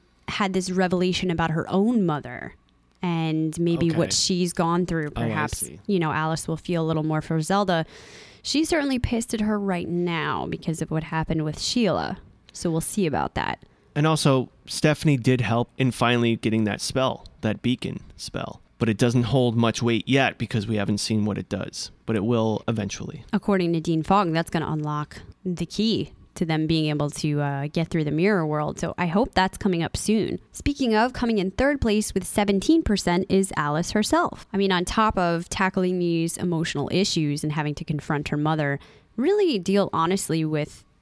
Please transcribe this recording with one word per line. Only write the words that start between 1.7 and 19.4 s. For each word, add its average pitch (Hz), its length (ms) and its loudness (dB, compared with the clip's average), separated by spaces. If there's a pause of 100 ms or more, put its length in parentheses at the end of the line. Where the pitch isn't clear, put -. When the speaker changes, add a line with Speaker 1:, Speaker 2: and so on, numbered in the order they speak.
Speaker 1:
mother 139 500 -4 (460)
and 160 580 0
maybe 170 320 2
what 160 160 2
Speaker 2:
Okay. 165 80 -2
Speaker 1:
she's 175 360 0
gone 175 340 2
through, 156 300 -4
Speaker 2:
Oh, 117 60 -4
I 117 80 0
Speaker 1:
perhaps, - 300 -2
Speaker 2:
see. - 280 -8
Speaker 1:
you 196 120 2
know, 156 120 2
Alice 160 380 -2
will 160 80 -2
feel 165 260 -2
a 160 40 0
little 160 160 0
more 156 180 0
for 160 180 -2
Zelda. 180 460 0 (560)
She's 311 260 0
certainly 277 320 0
pissed 233 340 -2
at 220 80 -2
her 208 160 0
right 190 300 -2
now 160 600 -2
because 160 340 -4
of 156 100 -6
what 156 120 -2
happened 160 420 -2
with 151 160 -6
Sheila. 175 560 0 (340)
So - 180 -4
we'll 165 120 0
see - 240 0
about 92 300 0
that. - 240 -2 (360)
Speaker 2:
And 147 120 4
also, 143 420 4 (160)
Stephanie 151 520 2
did 127 240 4
help 113 360 0
in 131 140 2
finally 120 440 4
getting 113 280 2
that 101 180 -2
spell, 127 460 -2 (140)
that 110 200 -2
beacon - 380 -2 (180)
spell. - 420 -10 (200)
But 113 100 2
it 104 80 0
doesn't 120 260 4
hold 123 320 2